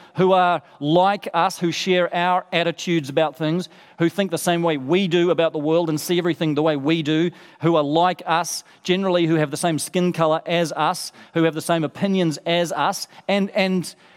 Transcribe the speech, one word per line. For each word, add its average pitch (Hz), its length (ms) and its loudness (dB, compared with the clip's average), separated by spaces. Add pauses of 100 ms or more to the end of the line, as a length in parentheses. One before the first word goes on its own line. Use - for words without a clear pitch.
(140)
who 185 200 2
are 180 280 2 (180)
like 180 540 2
us, 175 240 0
who 175 140 -2
share 180 420 0
our 180 400 0
attitudes 165 560 -2
about 151 260 0
things, 160 320 -2 (300)
who 170 120 0
think 196 200 -2
the 165 80 -4
same 170 240 0
way 165 160 0
we 175 300 0
do 175 240 4
about 160 220 2
the 160 40 -4
world 160 320 0
and 151 100 -2
see 175 200 -2
everything 165 340 0
the 147 80 0
way 156 140 2
we 160 260 0
do, 156 300 0 (300)
who 165 160 2
are 151 60 2
like 165 440 0
us, 170 360 -2 (200)
generally 180 420 0
who 160 80 2
have 151 160 2
the 143 80 -6
same 165 220 0
skin 180 340 0
color 160 320 2
as 170 280 -2
us, 156 380 -4 (220)
who 165 120 2
have 156 100 0
the 156 80 -8
same 165 200 0
opinions 180 640 0
as 170 260 0
us, 165 360 -4 (200)
and, 196 280 0
and 185 400 -2 (220)